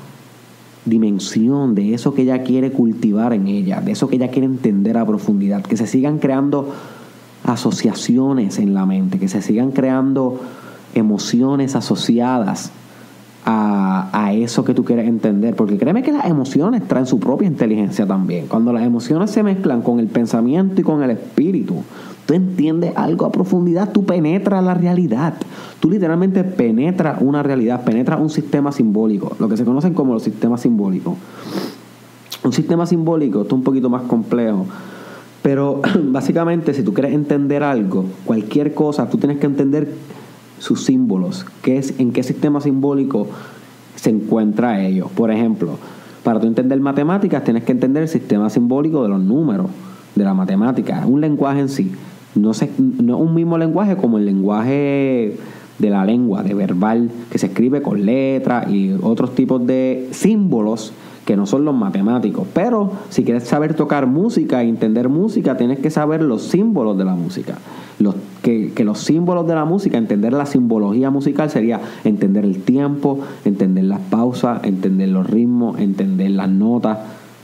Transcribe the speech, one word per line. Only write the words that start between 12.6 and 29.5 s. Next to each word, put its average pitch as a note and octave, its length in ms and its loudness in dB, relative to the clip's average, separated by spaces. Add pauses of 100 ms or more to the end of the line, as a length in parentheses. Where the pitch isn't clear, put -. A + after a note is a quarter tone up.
a, G2+ 680 0
a G#2 220 0
eso A#2+ 300 0
que C3 100 2
tú B2 100 2
quieres A#2 240 0
entender. G#2+ 480 2
Porque G2+ 220 2
créeme E3 240 2
que D4+ 100 0
las D4 140 0
emociones E3+ 600 0
traen B2+ 200 0
su B2+ 120 2
propia C3 300 0
inteligencia G#2+ 580 0
también. F#2 400 -2
Cuando A#2 260 2
las A#2 100 0
emociones B2 480 0
se G#3+ 120 2
mezclan F#3+ 400 0
con A#2+ 180 2
el A2+ 80 2
pensamiento C3 720 2
y E3+ 40 4
con D#3 180 2
el C3 80 2
espíritu, A#2+ 640 0 (500)
tú D3 80 2
entiendes E3+ 600 0
algo E3+ 300 0
a D#3 80 0
profundidad, F#3 600 0
tú G3+ 120 2
penetras F3+ 580 2
la F#3 120 2
realidad. F3 600 0 (460)
Tú D#3 80 4
literalmente F#3 560 2
penetras D3+ 800 0
una C#3+ 200 2
realidad, B2 420 0
penetras B2+ 360 2
un D#3 100 0
sistema C#3+ 420 0
simbólico, G#2+ 640 0
lo A2 100 0
que G#2 80 0